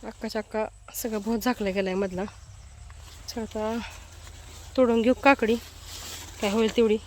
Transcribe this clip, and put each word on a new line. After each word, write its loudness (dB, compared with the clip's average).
अख्खाच्या -6
अख्खा -2
सगळं -4
भोत 0
झाकला 0
गेलाय 0
मधला. -2
चला, -8
आता -4
तोडून 6
घेऊ 6
काकडी, 6
काय 2
होईल 2
तेवढी. 6